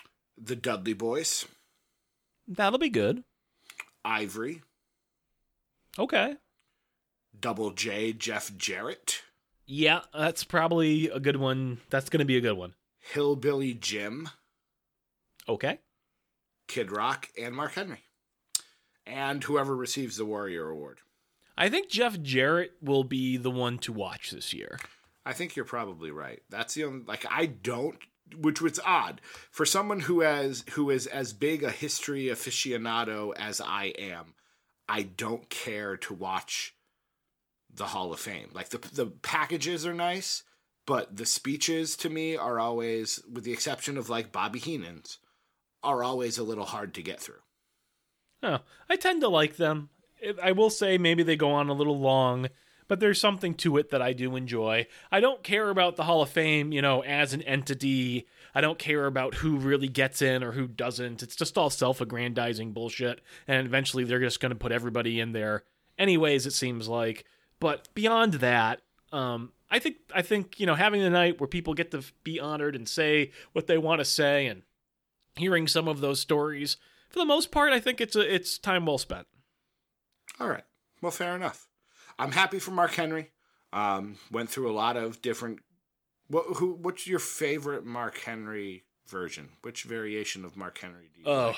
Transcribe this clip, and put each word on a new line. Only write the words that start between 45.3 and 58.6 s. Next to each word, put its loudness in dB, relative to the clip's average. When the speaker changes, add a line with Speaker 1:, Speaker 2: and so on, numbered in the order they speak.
Speaker 1:
are 2
always -2
a -4
little -4
hard -8
to -10
get -8
through. -16
Speaker 2:
Oh, 0
I 2
tend 2
to 4
like 4
them. 0
It, -6
I 6
will 6
say 4
maybe 6
they 4
go 4
on 4
a 2
little 2
long, 4
but 2
there's 4
something 2
to 4
it 2
that 2
I 2
do -2
enjoy. 0
I 8
don't 4
care 2
about 4
the 0
Hall 6
of -2
Fame, 4
you 2
know, 6
as 2
an -2
entity. 0
I 4